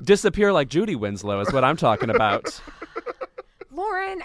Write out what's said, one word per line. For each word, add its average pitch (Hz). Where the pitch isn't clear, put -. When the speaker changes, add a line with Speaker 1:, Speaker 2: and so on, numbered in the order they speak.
Speaker 1:
Disappear 202
like 143
Judy 190
Winslow 101
is 101
what 131
I'm 147
talking 113
about. 107
<laughs> -
Speaker 2:
Lauren, 381